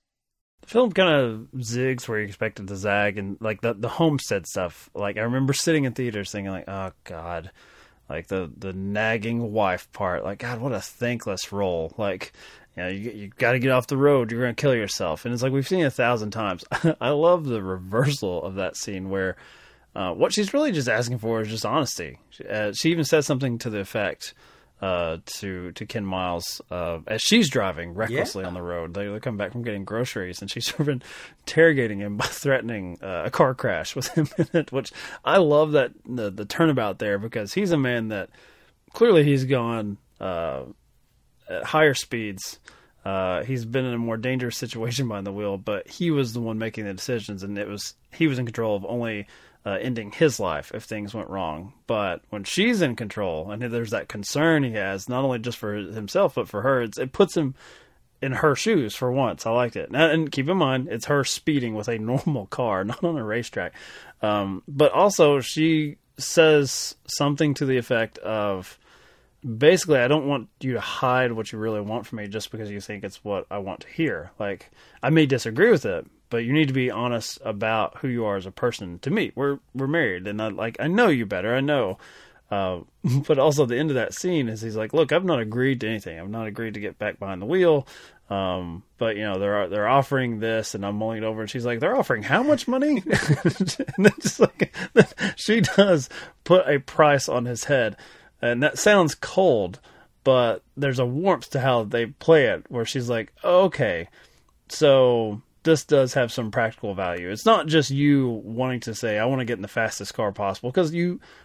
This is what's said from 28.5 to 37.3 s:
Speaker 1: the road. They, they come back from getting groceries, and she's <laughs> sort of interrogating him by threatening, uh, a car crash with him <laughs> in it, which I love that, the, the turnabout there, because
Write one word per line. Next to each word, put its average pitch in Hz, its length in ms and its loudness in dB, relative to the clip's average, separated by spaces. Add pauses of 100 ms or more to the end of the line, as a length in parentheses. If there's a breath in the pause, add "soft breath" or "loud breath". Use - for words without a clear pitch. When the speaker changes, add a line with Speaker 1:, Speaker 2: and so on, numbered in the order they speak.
Speaker 1:
the 90 80 -8
road. 87 320 -6
They, 101 160 -6
they 104 100 -8
come 113 160 -6
back 101 160 -6
from 120 100 -8
getting 104 220 -6
groceries, 104 560 -6
and 98 100 -12
she's - 180 -6
<laughs> - 60 -6
sort 147 140 -2
of 131 140 -2 (440 loud breath)
interrogating 135 540 4
him 101 160 -6
by 104 120 -4
threatening, 110 760 -2
uh, 87 220 -4
a 120 40 -2
car 135 260 4
crash 92 380 -4
with 127 160 -6
him 156 240 0
<laughs> - 40 -8
in 156 160 2
it, 156 180 0
which 127 220 -4 (320 loud breath)
I 143 120 4
love 151 360 6
that, 127 180 4 (140)
the, 117 240 -4
the 101 160 -8
turnabout 127 540 2
there, 104 180 0
because 107 380 -6